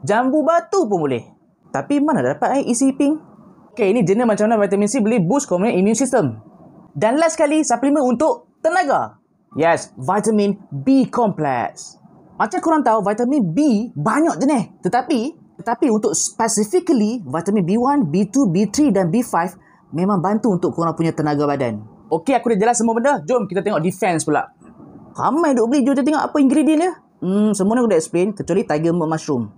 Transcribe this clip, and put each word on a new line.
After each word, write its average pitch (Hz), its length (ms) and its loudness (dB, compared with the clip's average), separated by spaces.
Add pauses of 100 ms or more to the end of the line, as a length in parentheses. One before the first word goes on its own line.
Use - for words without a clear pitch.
jambu 254 400 0
batu 339 440 0
pun 170 200 0
boleh. 120 160 -2 (480)
Tapi 285 320 -2
mana 294 160 2
dapat 202 440 0
eh - 40 -
isi 269 280 0
pink? 285 200 0 (600)
Okey, 208 200 2
ini 247 80 2
jenis 208 240 2
macam 214 240 2
mana 220 80 2
vitamin 202 320 0
C 269 80 -2
boleh 214 240 2
boost 247 240 0
korang 180 240 0
immune 196 240 2
system. 196 440 0 (560)
Dan 226 240 0
last 320 160 0
sekali, 311 240 2
suplemen 277 400 0
untuk 254 640 0
tenaga. 269 560 0 (400)
Yes, 160 400 2
vitamin 202 560 0 (160)
B 247 400 2
complex. 151 880 -2 (400)
Macam - 240 -2
korang 320 240 2
tahu, 220 160 2
vitamin 214 480 0
B 233 400 0
banyak 226 480 -2
jenis. 254 400 0
Tetapi, 240 400 -2 (400)
tetapi 240 320 0
untuk 214 240 0
specifically 226 1120 0
vitamin 170 400 -2
B 196 80 0
one, 254 320 2
B 196 240 0
two, 269 160 2
B 196 240 0
three 277 240 2
dan 180 160 2
B 226 160 2
five 180 320 -4 (320)
memang 180 320 0
bantu 208 320 0
untuk 170 160 -2
korang 165 240 -2
punya 165 160 0
tenaga 147 320 -2
badan. 127 400 -2 (240)
Okey, 165 240 -2
aku 240 240 2
dah 190 80 0
jelas 233 160 2
semua 226 160 0
benda. 240 320 0
Jom 240 160 0
kita 185 160 -4
tengok 190 240 -2
defense 180 400 -2
pula. - 320 -2 (640)
Ramai 277 320 0
duk 233 160 2
beli, 277 160 2
jom 269 160 2
kita 254 80 0
tengok 294 240 0
apa 311 80 -2
ingredient 294 400 2
dia. 359 120 0 (280)
Hmm, 202 320 0
semua 208 240 0
ni 247 80 2
aku 226 80 2
dah 165 80 4
explain, 185 320 -2
kecuali 170 320 -2
tiger 165 320 0
milk 160 160 -2
mushroom. 131 460 -4